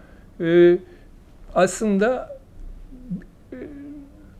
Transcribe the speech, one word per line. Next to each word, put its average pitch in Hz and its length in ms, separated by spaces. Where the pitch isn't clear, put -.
e, 175 380
aslında, 202 840
e, 254 40